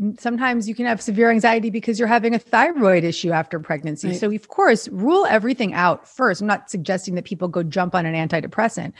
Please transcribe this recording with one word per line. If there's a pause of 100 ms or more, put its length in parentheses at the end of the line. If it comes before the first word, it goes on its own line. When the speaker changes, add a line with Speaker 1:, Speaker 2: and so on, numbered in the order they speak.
(200)
Speaker 1:
sometimes
you
can
have
severe
anxiety
because
you're
having
a
thyroid
issue
after
pregnancy.
Speaker 2:
Right.
Speaker 1:
So
of
course,
rule
everything
out
first.
I'm
not
suggesting
that
people
go
jump
on
an
antidepressant,